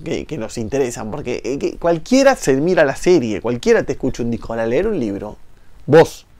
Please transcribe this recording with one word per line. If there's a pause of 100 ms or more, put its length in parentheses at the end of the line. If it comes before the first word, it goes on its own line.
que,
que
nos
interesan",
porque,
eh,
que
cualquiera
se
mira
la
serie,
cualquiera
te
escucha
un
disco.
Ahora,
leer
un
libro, (480)
vos, (140)